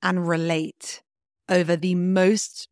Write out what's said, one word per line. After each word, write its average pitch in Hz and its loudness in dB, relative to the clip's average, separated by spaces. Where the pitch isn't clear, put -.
and 180 0
relate 165 -4
over 175 2
the 180 -2
most 185 0